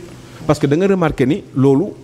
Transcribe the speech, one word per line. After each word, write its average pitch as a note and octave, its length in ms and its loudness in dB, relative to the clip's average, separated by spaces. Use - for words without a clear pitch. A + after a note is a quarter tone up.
Parce D3+ 140 2
que D3 60 2
da C#3+ 100 2
nga F#3+ 100 2
remarqué E3 400 0
ni F3 160 0
loolu C#3 300 4